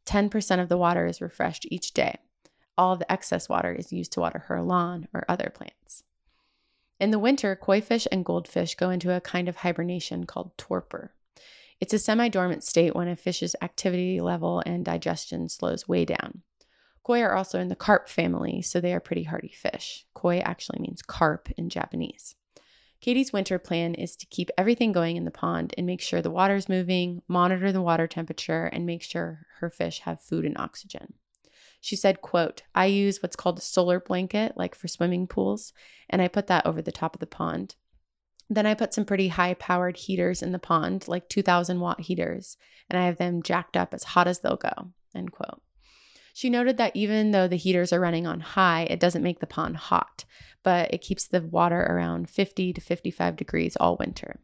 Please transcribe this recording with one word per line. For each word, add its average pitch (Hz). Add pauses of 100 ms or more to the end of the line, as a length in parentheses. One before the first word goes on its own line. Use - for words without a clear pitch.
Ten 208
percent 190
of 175
the 175
water 175
is 170
refreshed -
each -
day. - (600)
All 185
the 170
excess 180
water -
is -
used -
to -
water 85
her 175
lawn 175
or -
other -
plants. - (960)
In 202
the 214
winter, 220
koi 202
fish 226
and 185
goldfish 175
go 185
into 180
a 180
kind 180
of 175
hibernation 175
called -
torpor. - (680)
It's 196
a 214
semi-dormant 202
state 165
when 175
a 175
fish's -
activity 180
level 175
and 175
digestion -
slows -
way 175
down. - (600)
Koi 240
are 196
also 190
in 180
the 185
carp -
family, 175
so -
they 175
are 175
pretty 170
hardy 160
fish. -
Koi 175
actually -
means -
carp -
in 170
Japanese. - (640)
Katie's 254
winter 190
plan 170
is 175
to -
keep -
everything 226
going 170
in 170
the 170
pond 170
and 180
make 180
sure 170
the 165
water's 190
moving, 180
monitor 180
the 185
water 165
temperature, 165
and 170
make 170
sure 165 (120)
her 170
fish 170
have 165
food 160
and 147
oxygen. - (680)
She -
said, 190
quote, - (140)
"I 185
use 196
what's 170
called 180
a 185
solar 180
blanket, 185
like 180
for -
swimming 180
pools, 196 (380)
and 185
I 180
put 196
that 170
over 160
the 160
top -
of -
the 170
pond. - (800)
Then 208
I 214
put 214
some 208
pretty 196
high-powered 180
heaters 180
in 185
the 180
pond, 170
like 175
two -
thousand 175
watt 175
heaters, - (320)
and 180
I 180
have 175
them 175
jacked 175
up 180
as -
hot 175
as 180
they'll -
go," - (240)
end 180
quote. - (720)
She 247
noted 240
that 226
even 214
though 190
the 180
heaters 180
are 175
running 170
on 165
high, 170
it 175
doesn't 175
make 175
the -
pond 160
hot, - (400)
but 175
it 170
keeps -
the 175
water 170
around 170
fifty 185
to -
fifty-five 175
degrees -
all 87
winter. -